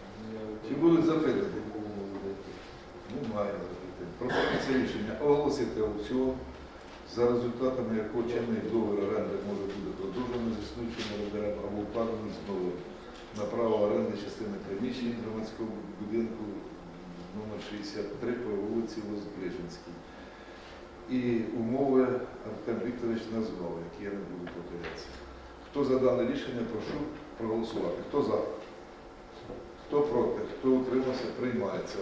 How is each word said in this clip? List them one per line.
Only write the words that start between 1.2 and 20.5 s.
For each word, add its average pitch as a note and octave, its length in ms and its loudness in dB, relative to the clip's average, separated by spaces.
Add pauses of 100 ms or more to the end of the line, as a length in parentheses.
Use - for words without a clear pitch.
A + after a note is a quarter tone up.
Немає G#2 320 0 (160)
запитань. F2 500 -8
Пропонується - 540 2
рішення A2 480 2
оголосити C#3+ 600 4
аукціон, B2+ 520 2 (840)
за A#2+ 80 4 (100)
результатами A#2+ 640 2
якого A2 260 0
чинний A#2 380 2 (120)
договір G2+ 300 4
оренди - 320 0 (140)
може - 140 -2 (120)
бути - 140 -4 (100)
продовжений B2 560 0
з G#2 100 -4
існуючим A2+ 500 -4
орендарем G#2 400 0 (100)
або G2+ 160 -2
укладений G#2+ 560 0
з - 20 -8 (100)
новим F2+ 280 0 (600)
на G#2 60 -2
право A2 320 4 (100)
оренди G#2+ 380 4
частини G2+ 320 -4 (120)
приміщень A#2 560 0
громадського G#2+ 460 -4 (300)
будинку G#2+ 440 0 (920)
номер G#2+ 220 -6 (100)
шістдесят G#2 520 -4
три A#2 100 0 (120)
по G#2+ 60 -2
вулиці A2 480 0 (120)
Воздвиженській. F2+ 840 -6 (1200)